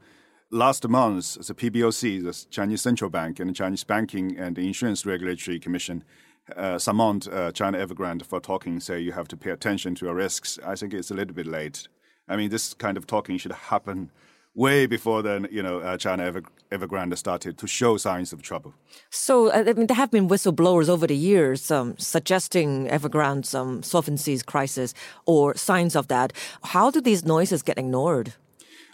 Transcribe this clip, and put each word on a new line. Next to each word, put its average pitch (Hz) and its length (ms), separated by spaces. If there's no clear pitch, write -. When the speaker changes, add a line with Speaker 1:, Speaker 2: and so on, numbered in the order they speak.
Speaker 1:
last 123 360
month, 110 580
the 101 100
P 120 160
B 117 120
O 113 80
C, 107 300
the 87 300
Chinese 104 320
Central 113 280
Bank, 82 300
and 92 100
the 90 40
Chinese 95 280
Banking 95 560
and 87 180
Insurance 95 480
Regulatory 90 540
Commission, 87 460
uh, 90 220
summoned, 104 480
uh, 90 240
China 98 280
Evergrande 87 460
for 92 140
talking, 90 400
say 87 220
you 85 120
have 82 160
to 85 80
pay 95 140
attention 92 460
to 90 100
your 87 80
risks. - 500
I 95 120
think 101 160
it's 95 180
a 101 40
little 95 200
bit 82 120
late. 78 420
I 95 80
mean, 104 140
this - 240
kind 101 220
of 90 100
talking 101 320
should 90 140
happen 95 580
way 135 320
before 110 360
then, 101 280
you 104 120
know, 90 180
uh, 90 160
China 92 260
Ever-, 90 220
Evergrande 92 460
started 87 420
to 98 80
show 117 300
signs 90 360
of 80 100
trouble. 76 320
Speaker 2:
So, 240 380
uh, 214 180
I 233 60
mean, 220 160
there 247 80
have 254 160
been 196 160
whistleblowers 175 600
over 170 200
the 147 80
years, 151 540
um, 120 280
suggesting 156 920
Evergrande's, 139 640
um, 131 280
solvency 147 560
crisis 135 560
or 147 300
signs 175 400
of 139 120
that. 127 240
How 214 280
do 302 100
these 214 240
noises 160 380
get - 160
ignored? 131 560